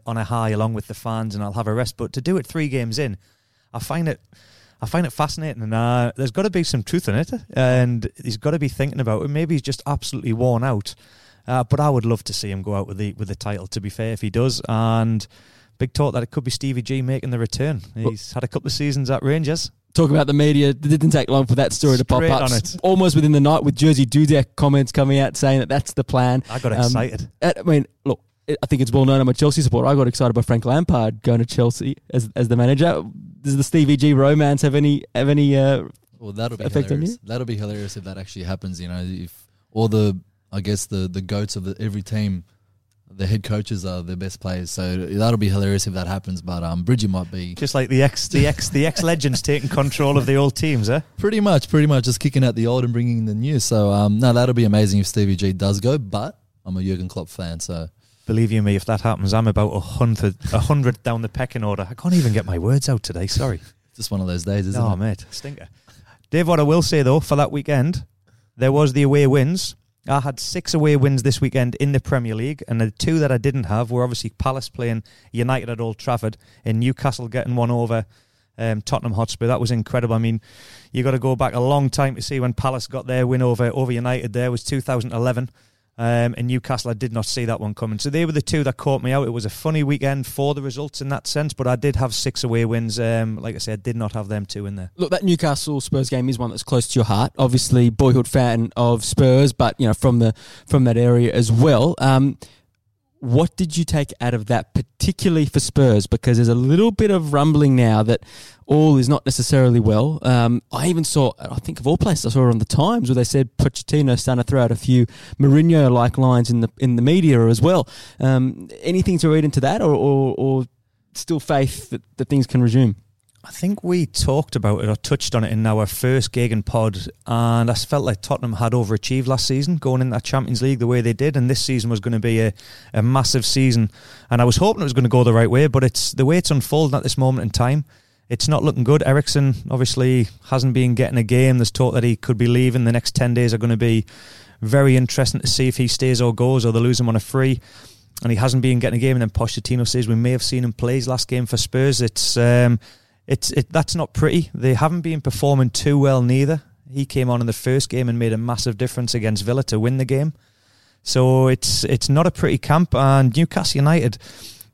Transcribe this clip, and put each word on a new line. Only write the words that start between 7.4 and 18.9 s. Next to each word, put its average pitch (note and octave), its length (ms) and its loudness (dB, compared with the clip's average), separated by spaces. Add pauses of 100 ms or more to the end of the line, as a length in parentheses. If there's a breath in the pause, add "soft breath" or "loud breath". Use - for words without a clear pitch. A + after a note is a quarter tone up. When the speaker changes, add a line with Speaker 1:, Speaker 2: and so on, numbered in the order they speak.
Speaker 1:
and B2+ 520 2 (160)
he's A2 140 -6
gotta D3+ 220 -2
be C#3 100 -2
thinking C#3 300 -6
about A2 240 -2
it. C#3 60 -4
Maybe D#3 260 -2
he's C3 80 -2
just - 240 -6
absolutely A#2+ 460 -4
worn A#2+ 300 0
out, A#2 300 -4 (540 soft breath)
uh, B2+ 160 -2
but - 160 -2
I D3 100 2
would A#2+ 160 0
love A#2 200 -2
to - 80 -10
see G#2 160 -8
him F#2+ 120 -6
go G2+ 140 -6
out G2 120 -4
with G2 100 -10
the, G2+ 160 -6
with G#2 140 -10
the F#2+ 80 -8
title, G2 320 -10
to G#2+ 140 -10
be G2+ 80 -8
fair, A2+ 240 -8
if G#2 80 -10
he G#2+ 80 -4
does. A#2+ 400 -2
And A2+ 580 0 (500 soft breath)
big C3+ 160 -6
talk C#3+ 200 0
that A#2+ 100 -2
it - 80 -12
could C#3+ 120 -6
be B2 80 -6
Stevie B2+ 300 -4
G C3+ 200 -4
making B2+ 300 -4
the A#2+ 80 -4
return. B2 420 -4 (140)
Speaker 2:
Well, A2+ 160 -4
Speaker 1:
He's - 200 -14
had B2+ 120 -8
a B2 40 -6
couple - 200 -6
of C#3 40 -6
seasons C#3 380 -4